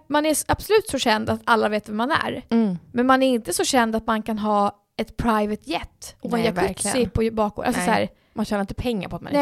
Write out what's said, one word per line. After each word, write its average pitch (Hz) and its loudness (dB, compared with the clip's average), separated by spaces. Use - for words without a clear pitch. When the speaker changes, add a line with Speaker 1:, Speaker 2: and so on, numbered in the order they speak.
Speaker 1:
man 294 0
är 311 2
absolut 392 2
så 269 -2
känd 220 0
att 220 -2
alla 220 2
vet 214 -4
vem 214 -8
man 247 -2
är. - -2
Speaker 2:
Mm. 214 2
Speaker 1:
Men 240 0
man 262 4
är 262 4
inte 233 -2
så 381 0
känd 226 2
att 220 -4
man 220 0
kan 220 -4
ha 208 0
ett - -6
private 214 0
jet - -10
och 240 -6
Speaker 2:
Nej, 233 2
Speaker 1:
en 208 0
jacuzzi 190 -2
Speaker 2:
verkligen. 226 2
Speaker 1:
på 226 0
bakgården. 214 -2
Alltså 208 0
Speaker 2:
Nej. 180 0
Speaker 1:
så 226 2
här. 101 0
Speaker 2:
Man 214 -2
tjänar 208 -2
inte 196 -6
pengar 226 -4
på 175 -10
att 165 -10
man - -8
är 285 4